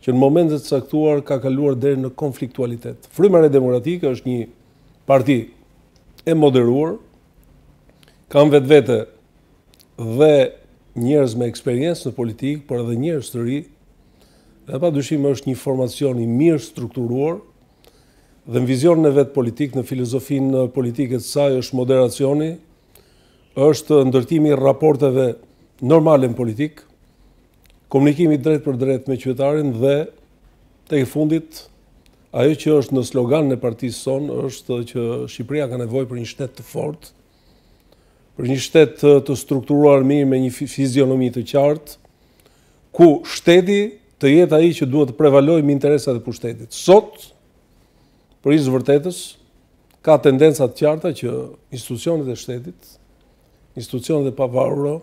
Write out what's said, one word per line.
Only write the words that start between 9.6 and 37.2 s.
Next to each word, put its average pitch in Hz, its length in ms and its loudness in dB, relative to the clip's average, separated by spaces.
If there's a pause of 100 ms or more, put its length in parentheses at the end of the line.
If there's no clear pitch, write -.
dhe 123 360 2 (600)
njerëz 127 460 0
me 123 100 -4
eksperiencë 135 640 -6
në - 80 -14
politikë, 131 500 -8
por 120 140 -6
edhe 117 180 -6
njerëz 151 320 -6
të 120 140 -6
ri, 135 120 -6 (1080)
dhe 135 140 -6
pa 170 100 0
dyshim 143 380 -2
është 135 180 -4
një 127 140 -6
formacion 131 580 -4
i 117 80 -4
mirë 147 380 2
strukturuar, 131 760 -6 (1000)
dhe 120 160 -2
në 127 80 -2
vizionin 156 400 2
e 139 80 2
vet 139 160 2
politik, 127 400 -4
në 120 160 -6
filozofinë 131 800 -4 (100)
politike 123 400 -4
të 110 80 -6
saj 143 380 -2
është 127 180 -8
moderacioni, 131 680 0 (1040)
është 147 540 4
ndërtimi 147 420 2
i 139 80 2
raporteve 135 680 2 (520)
normale 147 480 4
në 117 80 -4
politik, 123 460 -6 (1040)
komunikimi 147 540 2
drejt 151 240 -2
për 131 160 -4
drejt 131 260 -4
me 131 140 -4
qytetarin 139 560 -2
dhe, 139 180 2 (960)
tek 139 160 0
fundit, 156 540 -4 (720)
ajo 135 240 2
që 151 220 2
është 135 160 -4
në 127 100 0
sloganin 135 480 0
e 117 60 -10
partisë 117 380 -8 (100)
sonë 135 380 -6
është 127 320 -8 (120)
që 117 180 -6 (200)
Shqipëria 139 400 -8
ka 123 100 -8
nevojë 123 300 -6
për 120 100 -10
një 117 120 -10
shtet 135 260 -12
të 120 100 -20
fortë, - 440 -10 (1300)